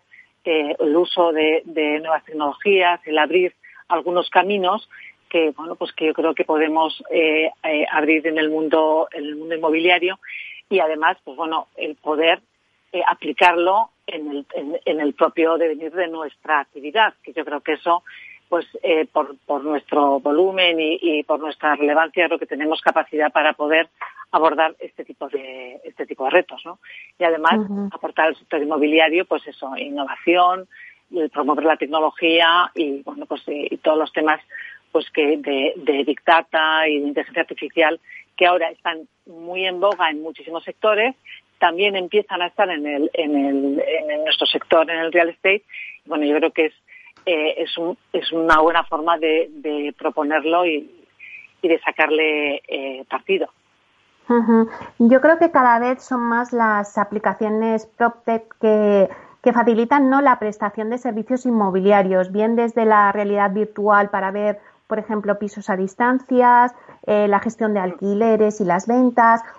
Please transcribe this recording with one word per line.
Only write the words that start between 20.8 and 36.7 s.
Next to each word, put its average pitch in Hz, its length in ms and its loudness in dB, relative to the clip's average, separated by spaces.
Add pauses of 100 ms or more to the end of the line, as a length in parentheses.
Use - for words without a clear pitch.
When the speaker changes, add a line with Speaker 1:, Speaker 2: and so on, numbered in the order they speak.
Speaker 1:
y 151 240 0
por 147 160 -2
nuestra 151 340 -2
relevancia, 156 520 0
creo 170 120 -2
que 160 80 -10
tenemos 151 360 -4
capacidad 151 500 -2
para 151 220 2
poder 160 340 0 (420)
abordar 160 480 2
este - 260 -14
tipo 143 240 -12
de, 131 560 -10
este - 220 -12
tipo 139 180 -8
de 131 60 0
retos, - 340 0
¿no? 170 140 -16 (400)
Y 180 60 -2
además, 165 340 4
Speaker 2:
Ujú. 202 340 -6
Speaker 1:
aportar 160 340 -2
al 156 100 -2
sector - 260 -6
inmobiliario, 156 600 2
pues 156 240 -4
eso, 135 280 -14
innovación, 170 920 -2 (420)
y 165 180 -4
promover 147 360 -2
la 156 120 4
tecnología 165 960 2
y, 139 280 -4
bueno, - 240 -14
pues, 143 220 -10
eh, 147 220 -6
y - 80 -8
todos 156 200 2
los 156 140 -4
temas, 156 280 0 (520)
pues, 151 180 -2
que 151 280 0
de, 143 380 -2
de 139 280 -2
Big 139 200 -4
Data 160 640 2